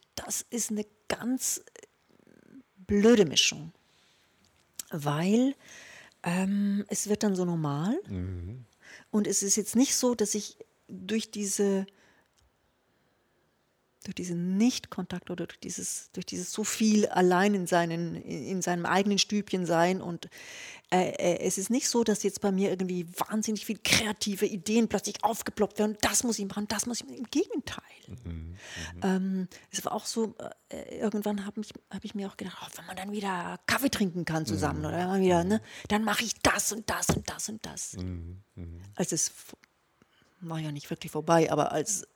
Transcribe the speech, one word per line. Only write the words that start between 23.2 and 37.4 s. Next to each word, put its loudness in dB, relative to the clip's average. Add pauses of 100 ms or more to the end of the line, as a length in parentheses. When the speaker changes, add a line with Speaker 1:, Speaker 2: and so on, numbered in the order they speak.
Speaker 1:
viel -4
kreative 0
Ideen 2
plötzlich -2
aufgeploppt -2
werden, 0
das 2
muss 0
ich -4
machen, -6
das -2
muss -6
ich -8
machen. -14
Im -8
Gegenteil. -2 (240)
Speaker 2:
Mhm, -14
mhm. -10 (460)
Speaker 1:
Ähm, 0 (240)
es -4
war -2
auch -6
so, -2 (360)
äh, -12
irgendwann -2
hab -10
mich, -8 (160)
hab -10
ich -10
mir -6
auch -20
gedacht, -10
oh, -14
wenn -18
man -12
dann -8
wieder -4
Kaffee 2
trinken 0
kann 0
zusammen 0
Speaker 2:
Mhm. -4
Speaker 1:
oder -2
wenn 0
man 2
wieder, 6
Speaker 2:
Mhm. 0
Speaker 1:
ne, 4 (280)
dann 2
mach 0
ich -2
das 2
und -6
das 0
und 2
das -8